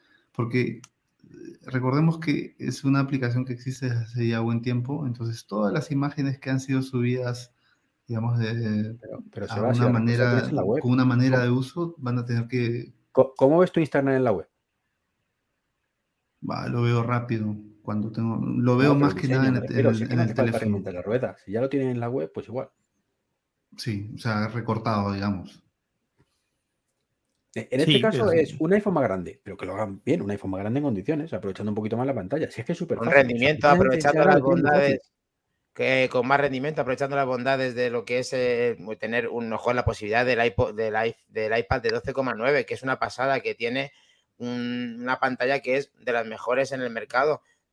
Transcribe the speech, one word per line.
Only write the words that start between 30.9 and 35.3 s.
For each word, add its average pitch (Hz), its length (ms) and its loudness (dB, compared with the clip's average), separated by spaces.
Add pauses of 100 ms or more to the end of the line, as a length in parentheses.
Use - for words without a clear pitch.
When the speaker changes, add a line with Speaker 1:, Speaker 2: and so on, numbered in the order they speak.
Speaker 2:
aprovechando 101 380 -6
un 104 40 -4
poquito 110 220 -4
más 127 100 -2
la 139 60 -2
pantalla. 120 380 -4
Si 117 100 -10
es - 60 -8
que 175 60 -4
es - 40 -4
súper 170 200 -4
Speaker 4:
Con 117 100 -2
Speaker 2:
fácil. 135 140 8
Speaker 4:
rendimiento, 131 460 2
Speaker 2:
Sinceramente, 143 160 8 (140)
Speaker 4:
aprovechando 147 220 2
Speaker 2:
Instagram 147 80 6
Speaker 4:
las 147 120 6
Speaker 2:
lo 127 60 0
tiene 135 160 4
muy 143 80 2
fácil. 147 120 6 (120)
Speaker 4:
bondades, - 180 -6 (600)